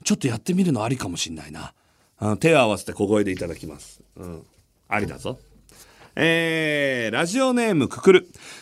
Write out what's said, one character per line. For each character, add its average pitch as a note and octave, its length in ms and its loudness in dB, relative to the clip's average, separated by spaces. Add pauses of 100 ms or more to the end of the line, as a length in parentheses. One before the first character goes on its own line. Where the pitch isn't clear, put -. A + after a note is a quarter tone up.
ち - 80 2
ょ - 20 4
っ - 40 -8
と - 80 -2
や A2+ 100 -2
っ - 20 -8
て F#3 160 -4
み F#3+ 100 2
る E3+ 80 2
の A2 120 0
あ A#2+ 40 -2
り C3 80 -2
か G#2+ 120 -8
も E2+ 80 -8
し - 140 -6
ん E2 40 -10
な D2+ 120 -14
い D2+ 60 -16
な。 D#2 220 -14 (440)
あ G#2 100 -2
の、 G#2+ 80 0
手 D#3+ 180 4
を D3 60 6
合 A2+ 80 4
わ G2 100 0
せ - 80 -10
て - 60 -10
小 G2+ 140 -2
声 G#2 180 4
で F#2 80 -2
い F2+ 40 -4
た F2+ 100 -8
だ E2 100 -6
き E2+ 100 -14
ま D2 120 -14
す。 - 220 -20 (160)
う F#2 100 -16
ん。 E2 160 -14 (460)
あ G#2 100 -2
り G2+ 80 -2
だ C#2 120 -10
ぞ。 B2 200 -8 (800)
え D3+ 960 0
ー、 G#2+ 40 -4
ラ D#3+ 120 0
ジ A3 140 -2
オ C4 120 2
ネ A#3 180 2
ー F#3+ 40 2
ム B2+ 140 2
く - 140 -10
く F#3+ 100 8
る。 - 160 6 (340)